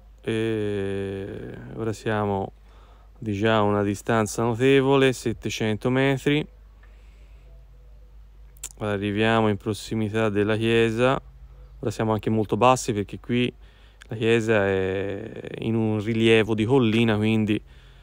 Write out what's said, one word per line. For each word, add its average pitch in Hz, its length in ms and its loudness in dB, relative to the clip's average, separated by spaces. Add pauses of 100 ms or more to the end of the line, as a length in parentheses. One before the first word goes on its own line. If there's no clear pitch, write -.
(220)
e 104 1300 -4 (220)
ora 113 160 -4
siamo 104 640 -2 (640)
di 110 160 -6
già 110 240 2
a 104 60 4
una 104 200 2
distanza 107 600 -2
notevole, 135 680 4
settecento 110 760 -4
metri. 139 580 0 (2250)
Arriviamo 107 720 0
in 101 80 0
prossimità 110 720 -4
della 104 260 2
chiesa. 113 680 2 (580)
Ora 107 120 -4
siamo 110 220 -2
anche 107 160 -2
molto 110 260 0
bassi 123 380 4
perché 101 260 -6
qui 123 340 -2 (540)
la 117 80 -10
chiesa 113 500 2
è 98 640 -2 (280)
in 113 180 -2
un 107 260 0
rilievo 113 540 2
di 107 80 0
collina, 113 540 4
quindi 107 440 0 (420)